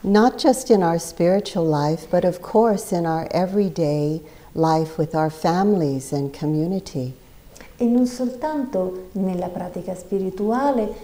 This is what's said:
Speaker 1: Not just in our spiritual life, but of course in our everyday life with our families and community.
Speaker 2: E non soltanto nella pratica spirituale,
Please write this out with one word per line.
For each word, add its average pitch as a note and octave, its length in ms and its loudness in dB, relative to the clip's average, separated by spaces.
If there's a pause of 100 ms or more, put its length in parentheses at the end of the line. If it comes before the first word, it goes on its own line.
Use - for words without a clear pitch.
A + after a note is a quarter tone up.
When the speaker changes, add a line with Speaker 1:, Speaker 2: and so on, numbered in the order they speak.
Speaker 1:
Not G#3+ 360 4
just B3+ 320 2
in G3+ 120 6
our E3+ 160 2
spiritual F3 720 0
life, D3+ 420 0
but F3 140 2
of F3 160 0
course G#3+ 560 2
in E3 100 0
our D#3+ 260 -2
everyday E3 880 0 (320)
life D#3+ 440 2
with D#3 160 -2
our D#3 160 2
families E3+ 840 0
and C#3 180 -2
community. D3+ 840 -4 (640)
Speaker 2:
E B3 60 0
non A#3+ 220 4
soltanto B3 1040 -4
nella F3+ 380 -2
pratica F3+ 440 -8
spirituale, G#3 1000 -2 (120)